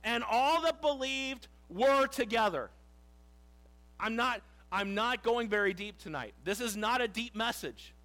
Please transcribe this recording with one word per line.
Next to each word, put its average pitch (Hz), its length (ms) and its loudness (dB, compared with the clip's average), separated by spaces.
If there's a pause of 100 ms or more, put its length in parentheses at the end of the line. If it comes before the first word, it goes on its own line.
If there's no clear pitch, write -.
"And 233 200 0
all 269 380 2
that 320 200 0
believed 269 680 -2 (200)
were 269 380 4
together." 208 640 0 (1300)
I'm 220 160 -2
not, 240 260 -2 (300)
I'm 196 240 -2
not 233 280 0
going 233 260 0
very 202 240 2
deep 202 240 -10
tonight. 131 360 -8 (120)
This 202 160 -2
is 214 160 -2
not 233 240 2
a 233 80 0
deep 226 260 -8
message. 220 580 -6 (120)